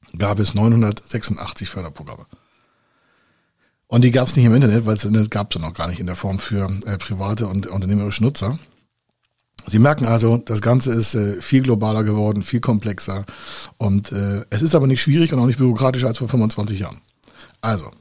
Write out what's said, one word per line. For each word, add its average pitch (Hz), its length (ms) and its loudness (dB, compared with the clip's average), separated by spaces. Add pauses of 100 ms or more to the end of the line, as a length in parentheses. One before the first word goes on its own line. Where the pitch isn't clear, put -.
(180)
gab 101 220 0
es 104 140 0
neunhundertsechsundachtzig 107 1120 0
Förderprogramme. 80 580 -12 (1600)
Und 120 180 4
die 123 60 6
gab's 123 240 2
nicht 123 120 6
im 110 80 6
Internet, 117 300 4
weil 107 120 0
das - 80 -2
Internet 107 260 2
gab's 101 240 -4
ja 85 60 -8
noch 80 140 -8
gar 92 120 -6
nicht 90 140 -6
in 92 60 -6
der 90 100 -6
Form 98 240 -6
für, 98 280 -4 (180)
äh, 98 120 -6
private 104 480 -4
und 95 220 -4
unternehmerische 101 560 -2
Nutzer. 139 340 -2 (1080)
Sie 107 120 2
merken 143 260 4
also, 113 320 2
das 113 240 -4
Ganze 123 320 2
ist, 113 220 0
äh, 101 260 -2
viel 131 220 2
globaler 110 420 0
geworden, 104 380 0
viel 117 180 -2
komplexer. 101 640 -4 (540)
Und, 101 340 0
äh, 101 380 -4
es 107 100 -2
ist 160 140 0
aber 139 120 4
nicht 131 140 2
schwierig 156 320 2
und 131 80 2
auch 120 60 4
nicht 127 120 2
bürokratischer 127 480 2
als 123 120 -2
vor 120 100 -6
fünfundzwanzig 107 520 -2
Jahren. - 200 -10 (640)
Also, 101 280 -4 (100)